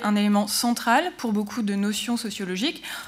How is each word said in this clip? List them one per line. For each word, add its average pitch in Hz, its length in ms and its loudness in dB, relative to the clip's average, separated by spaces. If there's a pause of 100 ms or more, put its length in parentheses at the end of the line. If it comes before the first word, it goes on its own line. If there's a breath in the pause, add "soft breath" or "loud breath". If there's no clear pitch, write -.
un 208 140 2
élément 208 300 4
central 240 720 2
pour 226 160 -2
beaucoup 208 300 -2
de 202 120 0
notions 208 440 0
sociologiques, 202 640 -4 (260 loud breath)